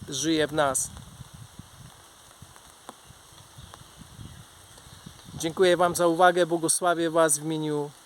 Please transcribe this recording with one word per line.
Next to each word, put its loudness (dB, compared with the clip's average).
żyje -2
w -8
nas. -2
Dziękuję 2
Wam 2
za 2
uwagę, 4
błogosławię -2
Was 2
w -12
imieniu -4